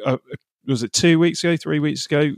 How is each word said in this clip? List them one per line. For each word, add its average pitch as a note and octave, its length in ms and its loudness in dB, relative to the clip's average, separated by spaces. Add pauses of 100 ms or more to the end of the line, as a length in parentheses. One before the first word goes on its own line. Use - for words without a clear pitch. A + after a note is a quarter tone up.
uh, B2+ 100 0 (500)
was B2+ 160 -2
it A#2 120 -6
two E3 260 4
weeks E3+ 240 0
ago, E3+ 140 0
three D#3 220 -4
weeks D3+ 260 -2
ago, D3 320 2